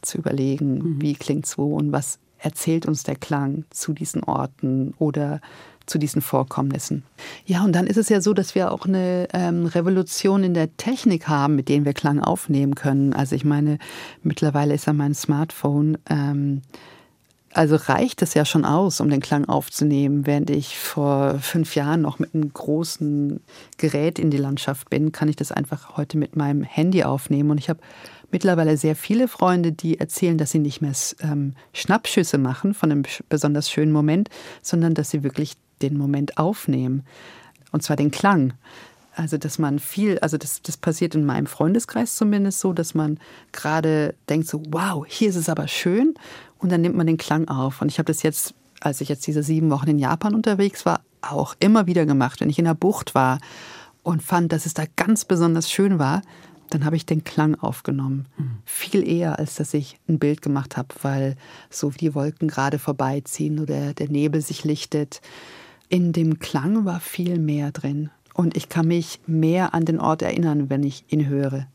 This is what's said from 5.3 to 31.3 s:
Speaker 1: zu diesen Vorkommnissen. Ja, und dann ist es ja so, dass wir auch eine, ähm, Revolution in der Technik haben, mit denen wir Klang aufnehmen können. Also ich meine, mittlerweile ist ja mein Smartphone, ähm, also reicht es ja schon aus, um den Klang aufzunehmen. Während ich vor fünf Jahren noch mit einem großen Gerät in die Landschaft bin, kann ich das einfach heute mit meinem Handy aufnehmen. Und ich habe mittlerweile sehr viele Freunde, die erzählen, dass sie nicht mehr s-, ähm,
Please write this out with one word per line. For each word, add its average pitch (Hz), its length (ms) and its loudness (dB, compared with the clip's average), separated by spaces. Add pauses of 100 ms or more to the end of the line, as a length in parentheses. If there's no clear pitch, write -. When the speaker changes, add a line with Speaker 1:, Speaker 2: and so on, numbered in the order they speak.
Speaker 1:
zu - 120 -2
diesen 147 240 0
Vorkommnissen. 135 840 -2 (420)
Ja, 180 180 2
und 196 100 4
dann 180 140 2
ist 202 100 2
es 220 120 2
ja 208 120 4
so, 208 120 2
dass 190 220 0
wir 185 160 2
auch - 140 -6
eine, 180 480 0
ähm, 175 320 0
Revolution 185 760 2
in 180 100 2
der 160 240 0
Technik 220 500 0
haben, 147 280 4
mit 135 120 0
denen 143 180 4
wir 143 80 2
Klang 147 260 2
aufnehmen 143 560 2
können. 139 380 2
Also 139 220 0
ich 131 80 -4
meine, 147 360 2 (420)
mittlerweile 147 520 2
ist 147 120 -2
ja 151 80 2
mein 147 200 2
Smartphone, 151 840 0 (120)
ähm, 143 520 0 (920)
also 160 200 6
reicht - 480 2
es 170 100 -2
ja 151 120 4
schon 151 200 2
aus, 175 340 2
um - 100 2
den 139 100 4
Klang 143 260 0
aufzunehmen. 143 800 0
Während 143 240 0
ich 147 300 -2
vor 143 580 0
fünf 156 380 -2
Jahren 151 260 2
noch 143 160 -2
mit - 160 -4
einem 151 180 0
großen 147 920 -2 (360)
Gerät 156 400 0
in 160 140 2
die 143 60 2
Landschaft 139 520 -2
bin, 151 220 2
kann 151 180 0
ich 151 60 0
das - 160 -6
einfach - 440 -6
heute 147 220 -4
mit - 180 -2
meinem 143 280 0
Handy 170 400 2
aufnehmen. 139 480 0
Und 147 80 2
ich - 100 -8
habe 165 100 -2 (520)
mittlerweile 165 440 4
sehr 156 200 2
viele 233 320 2
Freunde, 180 440 2
die 160 280 -2
erzählen, 160 400 0
dass 151 100 0
sie 165 100 2
nicht 143 220 -2
mehr 147 100 0
s-, - 300 -4
ähm, 143 320 -2 (200)